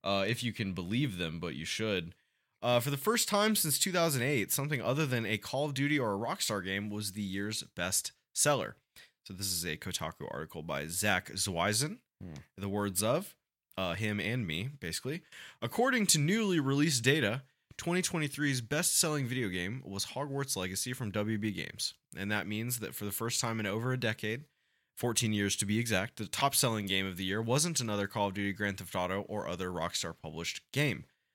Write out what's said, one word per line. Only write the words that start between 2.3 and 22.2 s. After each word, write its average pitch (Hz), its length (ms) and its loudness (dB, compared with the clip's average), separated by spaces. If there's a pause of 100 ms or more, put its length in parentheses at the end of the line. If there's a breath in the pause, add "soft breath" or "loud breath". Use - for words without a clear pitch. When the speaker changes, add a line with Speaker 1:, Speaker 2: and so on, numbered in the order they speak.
Speaker 1:
Uh, 120 180 4
for 123 100 -2
the 139 60 0
first 220 320 2
time 214 260 4
since 156 240 2
two 190 140 2
thousand 165 300 4
eight, 127 280 2
something 139 300 0
other 135 240 2
than 123 220 2
a 107 100 2
Call 139 300 -2
of 143 80 -4
Duty 143 240 2
or 110 160 2
a 98 40 -2
Rockstar 113 460 -2
game 98 240 -2
was 104 240 -4
the 104 100 -4
year's 101 400 -2 (140)
best 90 360 0 (220)
seller. 127 420 2 (500 loud breath)
So 98 80 -10
this 95 180 -4
is 85 120 -2
a 82 120 -2
Kotaku 80 560 -6
article 78 320 -8
by 76 240 -2
Zach 95 440 0
Zweisen. 104 680 0 (220)
Speaker 2:
Hmm. 90 120 -10 (240)
Speaker 1:
The 98 120 -6
words 101 360 0
of, 151 320 0 (420)
uh, 92 160 0
him 104 240 0
and 110 300 -2
me, 92 220 -2 (100)
basically. 127 420 -6 (380 loud breath)
According 247 460 2
to 165 120 6
newly 185 400 4
released 139 460 4
data, 131 380 4 (360)
twenty 180 240 0
twenty-three's 143 580 0
best-selling 147 680 2
video 123 200 0
game 92 380 -2
was 98 200 -4
Hogwarts 135 500 -4
Legacy 95 360 -2
from 107 200 -4
W 107 260 2
B 107 140 0
Games. - 420 -4 (220)
And 98 160 -2